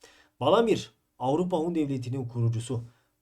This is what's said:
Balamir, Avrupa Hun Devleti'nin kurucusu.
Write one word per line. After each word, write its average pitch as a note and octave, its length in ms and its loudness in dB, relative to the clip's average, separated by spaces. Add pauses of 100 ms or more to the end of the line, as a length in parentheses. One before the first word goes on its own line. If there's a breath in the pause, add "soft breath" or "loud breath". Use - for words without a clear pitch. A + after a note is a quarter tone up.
(400 loud breath)
Balamir, F3+ 520 4 (280)
Avrupa E3 380 0
Hun E3+ 180 0
Devleti'nin C3+ 520 -4
kurucusu. A#2 560 -2 (380 loud breath)